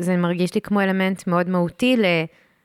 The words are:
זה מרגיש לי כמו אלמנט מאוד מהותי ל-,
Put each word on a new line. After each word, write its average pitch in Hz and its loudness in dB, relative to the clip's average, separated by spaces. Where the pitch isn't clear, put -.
זה 180 0
מרגיש 175 0
לי 214 0
כמו 202 -2
אלמנט 190 -2
מאוד 175 0
מהותי 185 0
ל-, 175 2